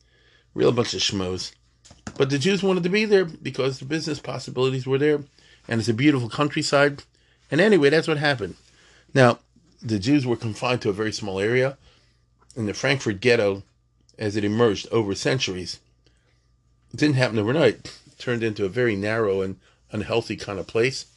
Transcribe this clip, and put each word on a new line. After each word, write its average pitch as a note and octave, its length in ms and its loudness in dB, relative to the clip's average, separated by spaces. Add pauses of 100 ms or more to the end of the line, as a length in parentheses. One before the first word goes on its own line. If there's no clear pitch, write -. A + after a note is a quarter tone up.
(540)
real - 180 2
bunch A#2+ 220 0
of F#2+ 80 -4
schmoes. F#2 520 -4 (640)
But C#3 120 0
the C#3 100 0
Jews F#3+ 240 0
wanted F#3 200 0
to F3+ 60 0
be G#3+ 160 0
there G3 200 4
because C3+ 540 -6
the C3 60 -14
business D#3 340 -6
possibilities C3 680 -4
were C3+ 100 0
there, D3 260 2 (440)
and A2+ 120 -2
it's G#2+ 80 -4
a A#2 60 2
beautiful B2+ 360 2
countryside. C#3+ 760 0 (480)
And C#3+ 100 2
anyway, F#3 280 6
that's D#3+ 180 2
what D#3 100 0
happened. B2+ 380 -2 (580)
Now, B2 260 6 (420)
the G#2+ 180 -2
Jews C3 260 2
were A#2+ 100 0
confined A#2 460 -2
to A2+ 80 -2
a G2 40 2
very G#2+ 180 -2
small G2 280 -6
area. B2+ 380 0 (800)
In A2+ 100 -6
the G2 80 -4
Frankfurt B2+ 480 -2
ghetto, G#2 420 2 (540)
as G#2 180 -4
it G#2 80 -2
emerged G#2+ 480 2
over G#2 240 0
centuries, G2+ 640 -4 (1120)
it A2+ 60 -16
didn't D3 180 2
happen A#2 240 2
overnight. A#2 360 2 (320)
It - 100 -20
turned A#2+ 260 -4
into G#2+ 220 -2
a F#2 40 0
very A2+ 260 0
narrow G#2 460 -2
and F#2+ 160 -6 (340)
unhealthy A2 440 -4
kind G2 240 -10
of E2 80 -8
place. B2+ 380 -2 (100)